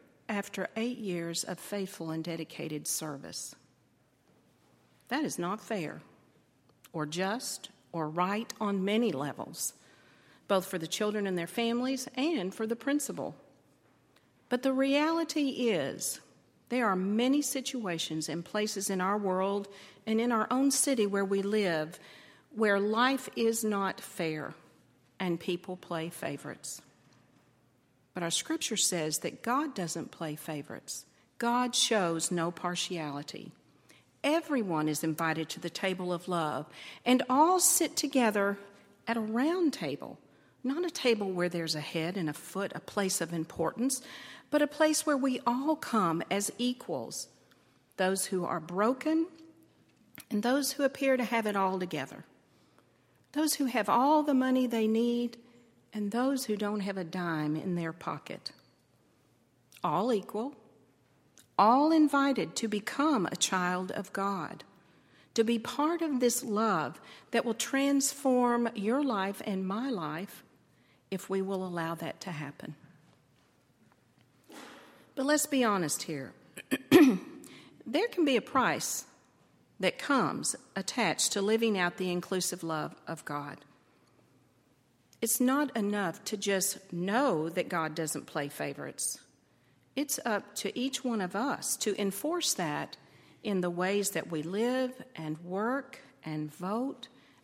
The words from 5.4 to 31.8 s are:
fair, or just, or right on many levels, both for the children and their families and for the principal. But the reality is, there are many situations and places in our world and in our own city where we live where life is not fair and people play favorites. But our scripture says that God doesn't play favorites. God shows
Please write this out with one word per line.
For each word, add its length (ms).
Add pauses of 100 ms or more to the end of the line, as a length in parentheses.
fair, 420 (920)
or 140
just, 640 (220)
or 160
right 520
on 240
many 280
levels, 640 (760)
both 180
for 120
the 100
children 380
and 120
their 80
families 680
and 360
for 140
the 100
principal. 600 (1120)
But 140
the 100
reality 760 (220)
is, 500 (480)
there 180
are 100
many 460
situations 840
and 160
places 460
in 100
our 160
world 520 (380)
and 140
in 120
our 180
own 220
city 340
where 180
we 180
live 560 (560)
where 260
life 560
is 260
not 380
fair 540 (640)
and 180
people 380
play 320
favorites. 720 (1300)
But 80
our 80
scripture 480
says 400
that 240
God 320
doesn't 360
play 260
favorites. 680 (320)
God 380
shows 560